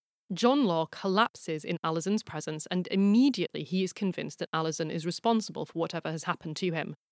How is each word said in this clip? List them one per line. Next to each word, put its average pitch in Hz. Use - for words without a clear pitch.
John 247
Law 165
collapses 190
in 170
Alison's 170
presence, 156
and 180
immediately 202
he 185
is 185
convinced 170
that -
Alison 160
is 156
responsible 175
for -
whatever 165
has 160
happened 160
to 180
him. 151